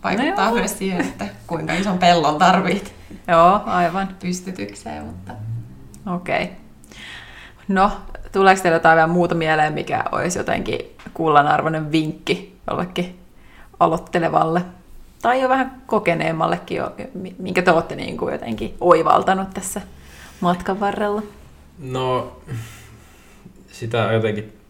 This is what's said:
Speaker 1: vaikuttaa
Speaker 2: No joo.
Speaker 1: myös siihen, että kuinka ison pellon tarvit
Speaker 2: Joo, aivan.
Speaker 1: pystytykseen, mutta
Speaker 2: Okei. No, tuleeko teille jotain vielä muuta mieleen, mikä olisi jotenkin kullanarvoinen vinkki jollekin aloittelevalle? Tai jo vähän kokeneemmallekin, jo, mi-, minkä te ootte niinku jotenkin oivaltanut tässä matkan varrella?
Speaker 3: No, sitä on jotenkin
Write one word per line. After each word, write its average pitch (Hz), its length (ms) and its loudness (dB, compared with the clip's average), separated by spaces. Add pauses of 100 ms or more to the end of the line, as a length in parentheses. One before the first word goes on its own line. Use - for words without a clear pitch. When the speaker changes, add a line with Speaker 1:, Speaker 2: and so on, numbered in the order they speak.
Speaker 1:
vaikuttaa 220 400 0
Speaker 2:
No 220 60 2
joo. 233 40 0
Speaker 1:
myös 202 240 -2
siihen, 190 220 -2
että - 240 -6 (220)
kuinka 160 260 -4
ison 185 260 0
pellon 165 400 4
tarvit 185 560 2 (340)
Speaker 2:
Joo, 180 380 6
aivan. 180 420 0 (120)
Speaker 1:
pystytykseen, 180 840 -8
mutta - 280 -14 (800)
Speaker 2:
Okei. 180 360 -2 (1160)
No, 196 240 4 (400)
tuleeko 190 300 6
teille 165 140 4
jotain 165 200 6
vielä 160 100 6
muuta 175 280 2
mieleen, 156 380 2
mikä - 400 -4
olisi 175 260 -2
jotenkin - 400 -2 (360)
kullanarvoinen 151 800 2
vinkki - 640 -2 (140)
jollekin - 480 -6 (600)
aloittelevalle? 160 840 0 (600)
Tai 247 180 2
jo 262 80 0
vähän 262 380 -2
kokeneemmallekin, 165 920 -2
jo, - 160 -6 (220)
mi-, 185 240 -12
minkä 180 240 -2
te 180 100 4
ootte 160 240 0
niinku - 320 -6
jotenkin 113 520 -6
oivaltanut 180 680 4
tässä - 300 -10 (600)
matkan 180 400 0
varrella? 208 420 -2 (560)
Speaker 3:
No, 127 580 -4 (1400)
sitä 113 340 -2
on 110 80 0
jotenkin 110 380 -2 (180)